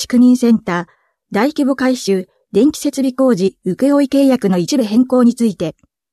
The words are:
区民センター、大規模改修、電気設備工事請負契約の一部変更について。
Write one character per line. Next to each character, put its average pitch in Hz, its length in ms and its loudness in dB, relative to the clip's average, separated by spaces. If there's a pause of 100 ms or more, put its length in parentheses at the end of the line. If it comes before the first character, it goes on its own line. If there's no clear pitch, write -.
区 247 120 0
民 247 180 6
セ 233 160 2
ン 220 60 2
タ 175 240 -6
ー、 175 40 -12 (460)
大 208 160 0
規 294 160 -4
模 262 100 0
改 254 220 -2
修、 190 320 -4 (240)
電 240 200 2
気 - 60 -10
設 285 220 -6
備 262 140 -2
工 262 200 2
事 185 300 -2
請 190 280 -2
負 285 100 2
契 277 240 2
約 247 240 0
の 185 80 0
一 175 180 -2
部 262 60 0
変 220 240 0
更 254 180 2
に 240 100 4
つ 233 120 -2
い 196 100 -4
て。 160 200 -8 (360)